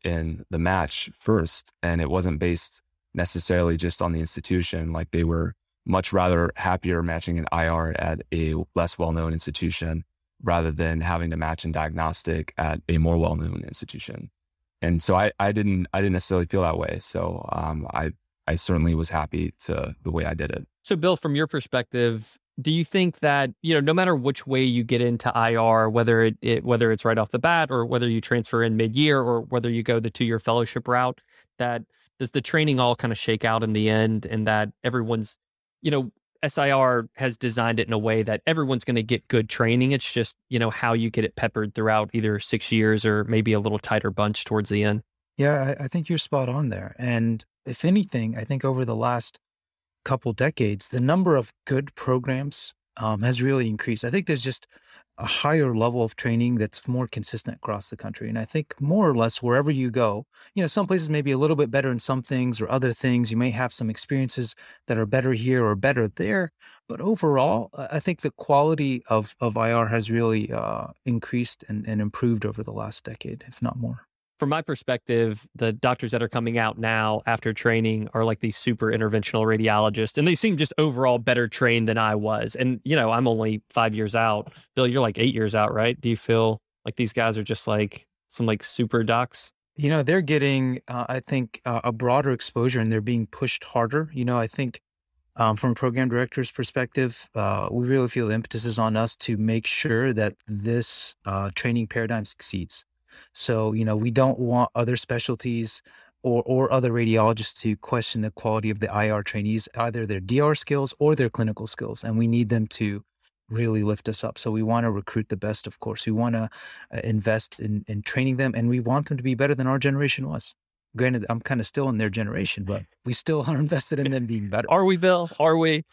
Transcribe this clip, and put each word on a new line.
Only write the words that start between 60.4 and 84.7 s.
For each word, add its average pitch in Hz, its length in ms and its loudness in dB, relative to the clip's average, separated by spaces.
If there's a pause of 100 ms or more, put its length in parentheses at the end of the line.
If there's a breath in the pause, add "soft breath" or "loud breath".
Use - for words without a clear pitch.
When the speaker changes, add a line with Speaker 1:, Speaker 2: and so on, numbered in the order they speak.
Speaker 3:
you 196 80 0
know, 165 60 0
some 196 180 0
places 170 240 0
may 151 120 2
be 139 100 0
a 131 60 2
little 147 180 4
bit 135 160 2
better 135 180 2
in 120 80 0
some 131 240 -2
things 123 380 -2
or 107 100 -2
other 127 220 2
things. 120 400 2
You 110 40 0
may 123 140 2
have 120 220 -2
some 113 180 -4
experiences 127 640 -4 (320 loud breath)
that 117 100 -2
are 110 100 2
better 127 260 2
here 123 320 2
or 107 100 4
better 120 320 2
there. 170 460 -2 (340 loud breath)
But - 140 -10
overall, 147 720 2
I, 143 220 -6
I - 20 -2
think 170 220 -2
the 151 100 -2
quality 143 800 2
of, 107 320 0
of 117 160 -2
I 113 160 2
R 117 160 2
has 110 200 0
really, 113 440 0
uh, - 360 -4 (160)
increased 120 600 -4
and, 107 220 -6
and 107 120 0
improved 107 460 0
over 107 160 -6
the 107 100 -10
last 107 300 -8
decade, - 460 -12
if 123 120 -20
not 120 160 -2
more. 120 300 -8 (320)
Speaker 2:
From 139 120 -2
my 156 100 0
perspective, 117 960 -2
the 113 180 0
doctors 123 380 -2
that 117 120 -2
are 117 60 0
coming 117 300 -2
out 113 200 0
now 110 480 0
after 113 280 0
training 113 580 0
are, 113 120 2
like, 113 160 0
these 110 160 -4
super 117 300 0
interventional 110 600 0
radiologists, 110 720 2
and 151 100 4
they 180 60 4
seem 202 220 0
just 143 200 0
overall 127 420 2
better 120 300 2
trained 117 400 2
than 113 80 2
I 110 180 2
was. 107 400 -2
And, 127 300 0
you 139 100 0
know, 113 180 2
I'm 123 140 2
only 110 440 0
five 113 240 2
years 107 200 -2
out. 110 380 0 (220 loud breath)